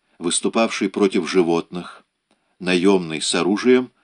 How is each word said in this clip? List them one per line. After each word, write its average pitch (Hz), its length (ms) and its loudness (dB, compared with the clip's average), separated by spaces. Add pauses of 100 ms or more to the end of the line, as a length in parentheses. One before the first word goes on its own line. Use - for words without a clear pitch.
(180)
выступавший 101 720 -2
против 98 400 0
животных, 85 760 -2 (580)
наёмный 90 600 0
с - 140 -4
оружием, 107 580 2 (120)